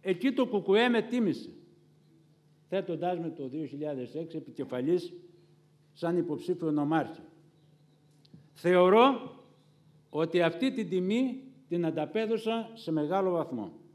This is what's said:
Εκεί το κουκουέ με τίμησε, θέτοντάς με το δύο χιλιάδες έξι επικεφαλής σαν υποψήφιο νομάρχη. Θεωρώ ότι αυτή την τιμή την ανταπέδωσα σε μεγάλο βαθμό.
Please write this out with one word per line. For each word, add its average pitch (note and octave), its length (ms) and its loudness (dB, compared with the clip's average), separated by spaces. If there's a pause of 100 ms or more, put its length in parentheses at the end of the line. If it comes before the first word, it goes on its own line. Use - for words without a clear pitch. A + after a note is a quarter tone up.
Εκεί F#3+ 320 0
το A#3 140 2
κουκουέ G#3 420 4
με A#3 140 2
τίμησε, A3 480 -2 (1200)
θέτοντάς F3+ 440 -2
με E3 120 -4
το C#3 180 -10
δύο D3+ 160 -6
χιλιάδες C#3 500 -8
έξι D#3+ 220 -8
επικεφαλής C#3+ 760 -4 (800)
σαν E3+ 240 -2
υποψήφιο D#3+ 540 -4
νομάρχη. D3 500 0 (1300)
Θεωρώ F#3 840 6 (760)
ότι E3 320 2
αυτή E3+ 300 2
την A3 160 -4
τιμή G3+ 540 0 (260)
την E3+ 180 0
ανταπέδωσα A3 880 -2
σε - 180 -6
μεγάλο E3+ 380 2
βαθμό. B2+ 420 -4 (220)